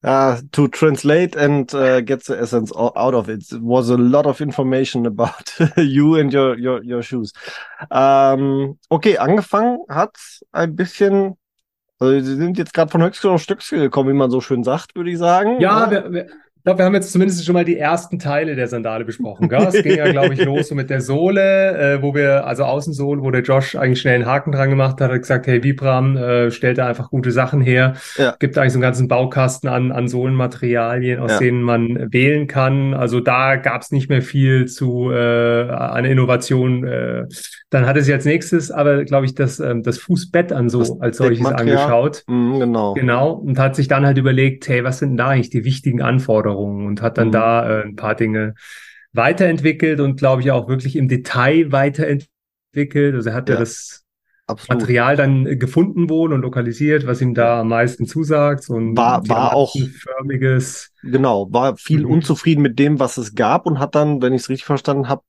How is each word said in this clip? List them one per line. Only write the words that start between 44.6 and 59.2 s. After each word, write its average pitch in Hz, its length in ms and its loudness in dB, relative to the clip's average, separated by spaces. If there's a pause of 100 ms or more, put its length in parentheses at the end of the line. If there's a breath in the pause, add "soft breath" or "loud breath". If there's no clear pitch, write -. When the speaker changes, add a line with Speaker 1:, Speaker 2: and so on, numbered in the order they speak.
Speaker 2:
hey, 123 160 0
was 131 160 -4
sind 135 180 -2
da 123 120 0
eigentlich 127 200 0
die 117 140 -2
wichtigen 131 400 -2
Anforderungen? 117 480 2
Und 101 500 -6
hat 113 160 -2
dann 113 120 2
Speaker 1:
Mhm. - 20 0
Speaker 2:
da, 117 480 2
äh, 104 60 -6
ein 104 100 -14
paar 107 200 -4
Dinge 110 400 -2 (580 loud breath)
weiterentwickelt 160 880 2
und, 135 180 0
glaub 131 220 2
ich, 135 100 2
auch 123 160 0
wirklich 131 300 -4
im 135 100 2
Detail 131 640 2
weiterentwickelt. 143 1400 -2
Also 117 140 -4
er 110 60 -6
hat 127 120 -6
ja - 80 2
Speaker 1:
Ja. - 60 -2
Speaker 2:
das - 420 -10 (440)
Speaker 1:
Absolut. 117 340 -4
Speaker 2:
Material 120 340 2
dann 135 300 2 (120)
gefunden 165 520 0
wohl 160 240 0
und 131 80 0
lokalisiert, 127 680 -2
was 123 140 -2
ihm 123 120 0
da 117 100 2 (120)
Speaker 1:
Ja. 120 60 -2
Speaker 2:
am 110 80 -2
meisten 117 360 0
zusagt. 147 600 0
So 123 120 -6
ein 113 200 -2
Speaker 1:
War, 120 320 2